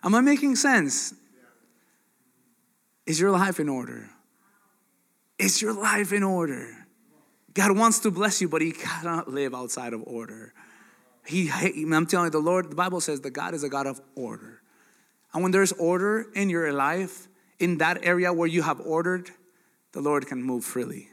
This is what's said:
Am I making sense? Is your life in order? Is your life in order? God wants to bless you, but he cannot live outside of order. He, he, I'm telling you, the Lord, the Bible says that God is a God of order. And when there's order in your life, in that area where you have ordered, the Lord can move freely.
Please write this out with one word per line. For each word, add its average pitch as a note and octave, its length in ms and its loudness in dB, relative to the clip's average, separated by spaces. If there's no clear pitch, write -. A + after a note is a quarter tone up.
Am F#3 100 2
I A#3 80 6
making C#4+ 340 4
sense? G#3+ 600 2
Is D#3+ 120 -2
your F#3+ 120 4
life F#3+ 280 2
in D3+ 100 0
order? A#2+ 420 -8
Is G3 240 2
your G#3+ 100 -2
life G3+ 400 0
in G3+ 80 2
order? C#3+ 640 -4
God G3+ 200 4
wants A3 260 4
to A3 100 4
bless G3 280 0
you, F#3 80 0
but D#3 140 0
he D#3+ 100 0
cannot E3 580 -6
live C3 260 -2
outside B2 380 -8
of A2+ 100 -8
order. A2 500 -12
He, E3+ 220 0
he, D#3 440 -2
I'm D#3+ 140 2
telling F3 220 2
you, - 20 0
the D3+ 80 0
Lord, E3+ 320 0
the D3 60 -12
Bible F3+ 260 -2
says C#3+ 200 -4
that C3+ 100 -10
God C#3 240 -8
is C#3+ 80 -6
a C#3+ 60 -4
God C3+ 180 -4
of C3+ 120 -8
order. A2+ 480 -12
And E3 100 -2
when F#3 80 2
there's F#3+ 220 4
order F#3+ 600 0
in G3 160 0
your E3 220 0
life, D#3+ 560 -2
in F3 200 0
that D#3+ 240 2
area F3+ 280 4
where E3+ 160 2
you E3 140 2
have D3+ 180 0
ordered, F3+ 500 -2
the - 80 -10
Lord C#3+ 260 0
can B2+ 160 -8
move B2 220 -4
freely. - 500 -8